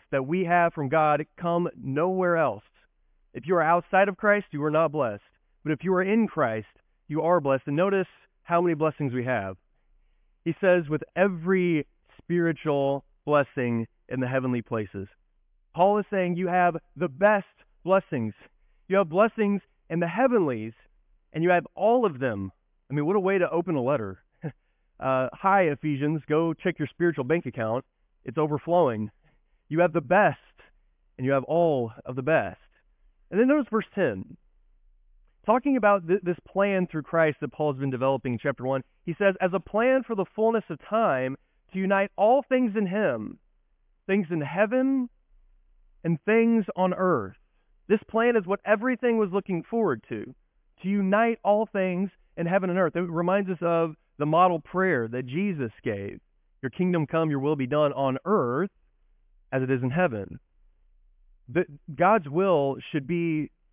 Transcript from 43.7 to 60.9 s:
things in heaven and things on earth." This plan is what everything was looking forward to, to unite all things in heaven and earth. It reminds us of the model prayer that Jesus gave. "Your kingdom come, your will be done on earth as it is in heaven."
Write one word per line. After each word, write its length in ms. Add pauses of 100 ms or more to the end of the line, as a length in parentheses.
things 240
in 100
heaven 680 (920)
and 220
things 400 (120)
on 160
earth." 440 (500)
This 240
plan 260
is 100
what 180
everything 520
was 140
looking 320
forward 460
to, 260 (480)
to 60
unite 560
all 220
things 440 (260)
in 100
heaven 220
and 100
earth. 180
It 60
reminds 460
us 140
of 320 (240)
the 80
model 340
prayer 480
that 180
Jesus 460 (100)
gave. 380 (400)
"Your 100
kingdom 360
come, 240
your 80
will 180
be 100
done 260
on 320
earth 460 (800)
as 100
it 80
is 120
in 80
heaven." 500 (1080)